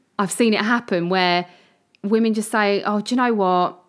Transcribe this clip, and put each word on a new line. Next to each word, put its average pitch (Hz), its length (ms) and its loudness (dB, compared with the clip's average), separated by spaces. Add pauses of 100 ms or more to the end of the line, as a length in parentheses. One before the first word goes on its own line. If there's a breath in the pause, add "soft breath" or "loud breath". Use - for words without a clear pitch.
(200)
I've 196 120 -2
seen 226 220 2
it 202 60 0
happen 208 480 -2
where 180 380 0 (580 soft breath)
women 220 300 0
just 220 180 -4
say, 202 340 0
"Oh, 208 140 -2
do 208 160 -4
you 254 60 2
know 240 120 2
what? 185 560 0